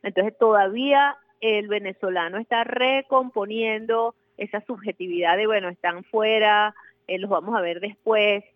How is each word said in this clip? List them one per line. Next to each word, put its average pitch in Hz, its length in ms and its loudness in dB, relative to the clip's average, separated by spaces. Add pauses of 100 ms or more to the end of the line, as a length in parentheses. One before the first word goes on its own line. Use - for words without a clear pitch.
entonces 202 340 -2
todavía 247 800 4 (240)
el 214 280 0
venezolano 190 680 -4
está 233 260 -2
recomponiendo 226 1500 -2 (200)
esa 208 260 -8
subjetividad 180 760 -2
de, 214 100 0
bueno, 202 220 0
están 175 340 -6
fuera, 214 720 2 (320)
eh, 185 120 -6
los 196 120 -6
vamos 190 260 -2
a 202 40 0
ver 170 180 -4
después. 208 640 0 (140)